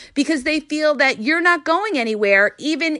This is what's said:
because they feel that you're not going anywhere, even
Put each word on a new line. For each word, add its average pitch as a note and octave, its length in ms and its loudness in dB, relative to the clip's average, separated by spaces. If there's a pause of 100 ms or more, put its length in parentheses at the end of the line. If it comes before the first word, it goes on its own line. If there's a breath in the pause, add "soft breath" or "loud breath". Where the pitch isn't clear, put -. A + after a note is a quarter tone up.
(140 loud breath)
because C#4+ 300 -2
they D4+ 160 -2
feel D4+ 360 -2
that C4+ 240 0
you're D4+ 220 0
not F4 220 2
going F4 340 0
anywhere, G#3 600 2
even D#4 420 -4